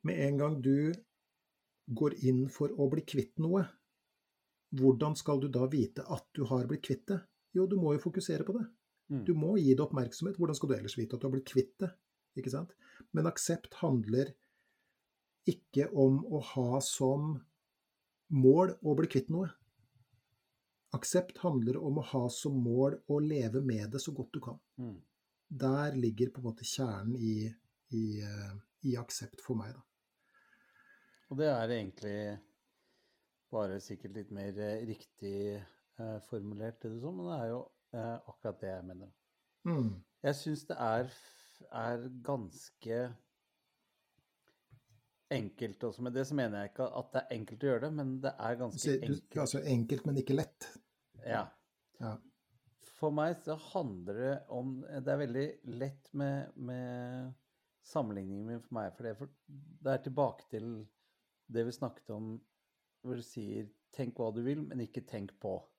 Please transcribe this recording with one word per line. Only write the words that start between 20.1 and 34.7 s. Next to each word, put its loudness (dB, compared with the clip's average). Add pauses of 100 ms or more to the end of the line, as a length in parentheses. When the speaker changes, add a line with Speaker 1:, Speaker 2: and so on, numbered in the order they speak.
Speaker 1:
Aksept 0
handler 2
om 0
å -6
ha 0
som -2
mål 4 (100)
å 2
leve 0
med 0
det -4
så -6
godt -8
du -6
kan. -10 (220)
Speaker 2:
Mm. -8 (540)
Speaker 1:
Der 2
ligger 4
på -10
en -2
måte -8
kjernen 0
i, 0 (380)
i, 0 (200)
eh, -8 (260)
i 0
aksept -8
for -4
meg, -6
da. -18 (1500)
Speaker 2:
Og -4
det 4
er 2
egentlig -4 (1300)
bare -2
sikkert -12
litt -12
mer, -8
eh, -4